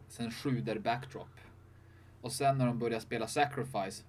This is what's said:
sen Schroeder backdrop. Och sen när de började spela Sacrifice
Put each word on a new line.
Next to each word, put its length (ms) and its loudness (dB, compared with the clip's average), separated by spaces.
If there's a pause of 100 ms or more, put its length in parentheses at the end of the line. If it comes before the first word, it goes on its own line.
sen 220 -6
Schroeder 480 0
backdrop. 500 -2 (920)
Och 120 -6
sen 260 4
när 80 6
de 120 2
började 260 0
spela 220 -2
Sacrifice 840 0